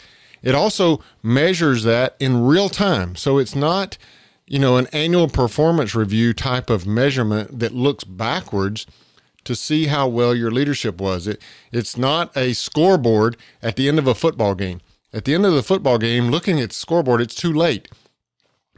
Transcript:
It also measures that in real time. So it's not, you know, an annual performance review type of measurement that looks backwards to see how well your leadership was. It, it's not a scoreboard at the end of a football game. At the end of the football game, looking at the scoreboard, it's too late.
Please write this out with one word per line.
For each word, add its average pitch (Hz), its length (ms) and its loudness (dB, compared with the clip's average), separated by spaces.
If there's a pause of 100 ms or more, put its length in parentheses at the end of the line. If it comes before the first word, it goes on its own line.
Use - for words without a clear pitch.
(420)
It 131 140 0
also 175 460 2 (200)
measures 143 640 2
that 117 380 2
in 127 240 2
real 180 240 2
time. 107 480 -2
So 139 200 0
it's 131 160 0
not, 165 440 -2 (500)
you 139 120 -4
know, 127 180 4
an 127 160 0
annual 165 340 2
performance 139 640 0
review 110 400 2
type 127 360 -4
of 98 180 0
measurement 113 720 -2
that 117 140 -4
looks 127 320 -2
backwards 107 800 -4 (560)
to 120 140 -6
see 156 300 -2
how 143 200 0
well 120 260 0
your 117 180 -2
leadership 123 500 -2
was. 92 260 -4
It, 104 140 -8 (320)
it's 117 240 -6
not 143 400 0
a 127 160 0
scoreboard 117 840 2 (260)
at 113 140 -4
the 135 140 0
end 156 100 2
of 135 80 0
a 123 80 4
football 113 400 0
game. 90 240 -6 (320)
At 110 140 -8
the 139 80 0
end 190 120 2
of 185 80 4
the 135 100 2
football 139 340 2
game, 117 320 0
looking 156 320 0
at 110 80 -4
the - 60 -14
scoreboard, 131 440 0
it's 117 160 -4
too 170 160 -2
late. 151 380 0 (880)